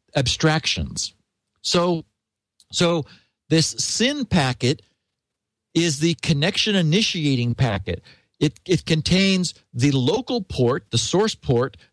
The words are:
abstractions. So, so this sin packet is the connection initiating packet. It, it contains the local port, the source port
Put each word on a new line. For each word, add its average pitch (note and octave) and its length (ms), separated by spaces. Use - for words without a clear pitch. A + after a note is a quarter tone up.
abstractions. C#3+ 1000
So, F3 420
so E3+ 320
this D#3+ 200
sin C4+ 480
packet C3 560
is E3 260
the E3 140
connection E3+ 600
initiating D3+ 800
packet. G2 480
It, D3+ 260
it F3 200
contains F#3 680
the B2+ 200
local G3 480
port, C3 500
the A#2+ 80
source G3+ 360
port B2+ 420